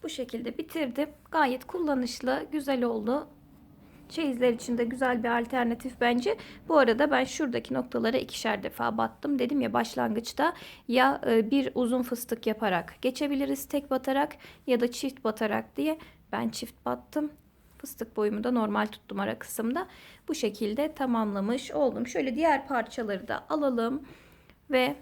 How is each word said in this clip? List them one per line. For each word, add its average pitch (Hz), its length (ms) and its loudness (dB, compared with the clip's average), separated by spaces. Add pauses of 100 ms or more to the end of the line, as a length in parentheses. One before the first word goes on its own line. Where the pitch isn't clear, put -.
bu 320 60 -8
şekilde 240 500 -6
bitirdim. 302 500 -2 (220)
Gayet 262 340 2
kullanışlı, 285 880 -2
güzel 269 320 0
oldu. 233 440 -2 (800)
Çeyizler 247 440 2
için 233 260 -2
de 240 60 2
güzel 247 380 0
bir 233 180 2
alternatif 240 600 -2
bence. 247 360 2 (320)
Bu 320 100 8
arada 262 320 6
ben 262 140 4
şuradaki 254 500 -2
noktalara 247 440 0
ikişer - 440 -2
defa - 360 -2
battım. 277 400 0
Dedim 254 220 2
ya 220 120 0
başlangıçta 233 840 0 (340)
ya, 254 380 4
e, 226 240 4
bir 269 240 2
uzun 247 280 2
fıstık 240 440 -4
yaparak 208 560 0
geçebiliriz 277 680 -2
tek 285 220 -2
batarak 269 460 0 (300)
ya 247 140 4
da 240 100 2
çift - 340 -6
batarak 220 520 -2
diye. 311 220 0 (340)
Ben 226 160 -2
çift - 380 -8
battım. 294 440 -4 (500)
Fıstık - 360 -10
boyumu 208 280 0
da 247 60 0
normal 214 360 2
tuttum 202 340 -8
ara 214 180 -2
kısımda. 240 500 -4 (400)
Bu 311 60 -2
şekilde 220 600 -2
tamamlamış 226 800 0
oldum. 262 340 2
Şöyle 262 280 -2
diğer 294 320 2
parçaları 220 640 -4
da - 200 -4
alalım 269 540 0 (680)
ve 254 320 4